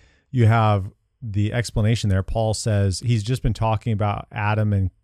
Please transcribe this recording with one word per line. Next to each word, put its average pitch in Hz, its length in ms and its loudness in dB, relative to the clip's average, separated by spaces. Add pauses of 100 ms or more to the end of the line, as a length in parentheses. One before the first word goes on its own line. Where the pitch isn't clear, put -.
(300)
you 123 140 4
have 107 480 4 (300)
the 104 320 -2
explanation 113 560 0
there. 95 120 2
Paul 110 300 -2
says 101 480 0
he's 117 220 0
just 127 200 -4
been 117 120 0
talking 110 400 -2
about 104 360 -4
Adam 107 440 0
and 95 160 0 (140)